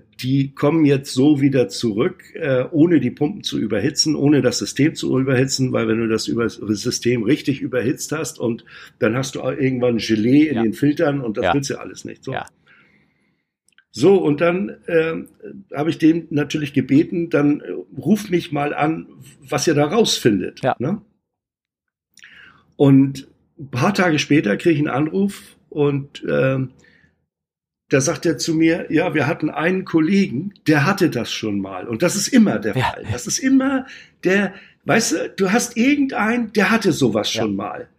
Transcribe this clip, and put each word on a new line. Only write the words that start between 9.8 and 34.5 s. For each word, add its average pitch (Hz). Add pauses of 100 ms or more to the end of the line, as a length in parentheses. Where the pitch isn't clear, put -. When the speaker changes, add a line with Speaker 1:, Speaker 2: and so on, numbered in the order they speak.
Speaker 1:
Gelee 117
in 147
Speaker 2:
Ja. 110
Speaker 1:
den 110
Filtern 143
und 113
das 123
Speaker 2:
Ja. 147
Speaker 1:
willst 139
du 120
ja 101
alles 95
nicht.“ -
So. -
Speaker 2:
Ja. - (1500)
Speaker 1:
So, 175
und 151
dann, 185 (120)
ähm, 165 (440)
hab 147
ich 151
den 165
natürlich 147
gebeten, 165
dann, 147
äh, - (260)
„Ruf 208
mich 175
mal 147
an, 160 (340)
was 139
ihr 160
da 143
rausfindet“, 147
Speaker 2:
Ja. 127
Speaker 1:
ne? 160 (1700)
Und 139 (300)
ein 139
paar 165
Tage 170
später 120
krieg 175
ich 143
einen 147
Anruf 185 (120)
und, 143
ähm, 135 (1200)
da 139
sagt 147
er 165
zu 165
mir, 165
„Ja, 170
wir 143
hatten 151
einen 185
Kollegen, 165 (120)
der 151
hatte 190
das 120
schon 101
mal.“ 95
Und 113
das 175
ist -
immer 196
der 104
Speaker 2:
Ja. 123
Speaker 1:
Fall. -
Das 123
ist -
immer 262 (400)
der, 190 (300)